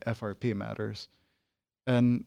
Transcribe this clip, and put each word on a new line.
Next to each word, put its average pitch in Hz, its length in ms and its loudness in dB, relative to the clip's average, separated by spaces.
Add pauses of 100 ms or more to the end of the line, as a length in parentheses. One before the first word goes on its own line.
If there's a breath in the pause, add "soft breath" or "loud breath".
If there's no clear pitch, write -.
F 113 160 -6
R 104 100 -6
P 117 220 -2
matters. 107 520 -6 (800)
And 123 420 4